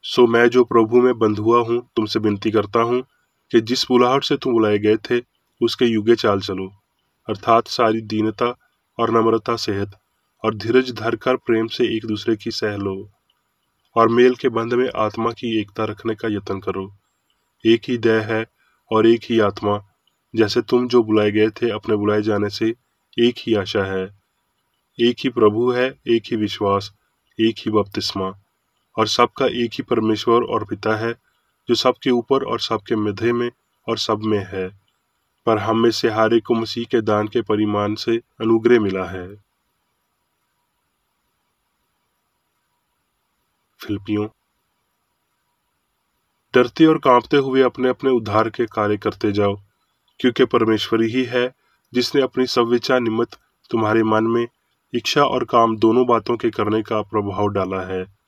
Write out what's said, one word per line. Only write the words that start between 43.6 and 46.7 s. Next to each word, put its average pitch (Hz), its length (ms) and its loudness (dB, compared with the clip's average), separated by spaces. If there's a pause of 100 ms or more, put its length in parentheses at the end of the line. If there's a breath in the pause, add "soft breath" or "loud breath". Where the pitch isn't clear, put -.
फिलिपियों। 104 460 -6 (2250)
डरते 123 320 4